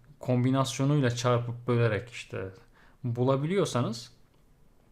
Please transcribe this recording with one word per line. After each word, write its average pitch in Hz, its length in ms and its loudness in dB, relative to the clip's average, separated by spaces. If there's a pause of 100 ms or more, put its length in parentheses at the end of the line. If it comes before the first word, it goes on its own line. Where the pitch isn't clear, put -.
(200)
kombinasyonuyla 131 920 2
çarpıp 120 580 -2
bölerek 117 420 2
işte 98 400 -10 (540)
bulabiliyorsanız 135 1080 0 (760)